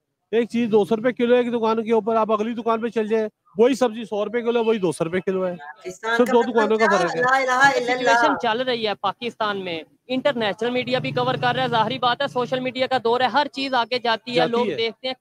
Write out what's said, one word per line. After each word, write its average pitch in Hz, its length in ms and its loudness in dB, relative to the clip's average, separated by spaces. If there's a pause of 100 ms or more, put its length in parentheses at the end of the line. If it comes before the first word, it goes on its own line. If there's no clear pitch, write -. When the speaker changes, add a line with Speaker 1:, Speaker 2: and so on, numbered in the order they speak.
(340)
Speaker 1:
एक 226 160 0
चीज 233 200 -2
दो 208 160 4
सौ 226 100 0
रुपए 233 160 -2
किलो 240 240 2
है 247 60 4
एक 240 100 -2
दुकान 220 320 -2
के 214 80 -2
ऊपर, 226 240 0
आप 220 160 2
अगली 220 220 -2
दुकान 226 280 -2
पे 233 80 -4
चल 214 180 -4
जाए, 220 220 -2 (300)
वही 247 160 6
सब्जी 233 300 -2
सौ 208 180 -4
रुपए 226 180 -4
किलो, 233 220 0
वही 220 160 2
दो 180 120 0
सौ 165 140 -4
रुपए 180 140 -2
किलो 185 240 -2
है। 180 120 -4
Speaker 2:
पाकिस्तान - 600 -6
Speaker 1:
सिर्फ 247 120 4
Speaker 2:
का 254 40 0
Speaker 1:
दो 233 60 6
Speaker 2:
मतलब 233 140 0
Speaker 1:
दुकानों 220 240 4
का 220 100 4
Speaker 2:
क्या? 208 100 4
Speaker 1:
फर्क 175 140 2
है। 160 100 -2
Speaker 2:
ला 262 180 4
इलाहा 262 300 4
Speaker 3:
ये 254 100 2
Speaker 2:
इल्लल्लाह। 247 360 2
Speaker 3:
सिचुएशन 269 220 4
चल 233 260 -2
रही 240 220 -2
है - 80 -2
पाकिस्तान 208 640 -4
में, 170 280 -8 (240)
International 240 640 -2
media 247 280 -2
भी 254 120 -6
cover 247 260 -2
कर 247 180 0
रहा 262 80 -2
है, 254 60 -2
जाहिर 233 300 0
बात 247 220 2
है 285 60 -2
social 247 320 -2
media 254 280 -2
का 254 120 0
दौर 233 240 2
है, 247 60 2
हर 285 180 2
चीज 269 260 -6
आगे 240 260 0
जाती 226 320 -4
है, 240 60 0
Speaker 1:
जाती 247 140 2
Speaker 3:
लोग 233 180 0
Speaker 1:
है। 151 60 -4
Speaker 3:
देखते 226 320 -6
हैं, 254 140 -6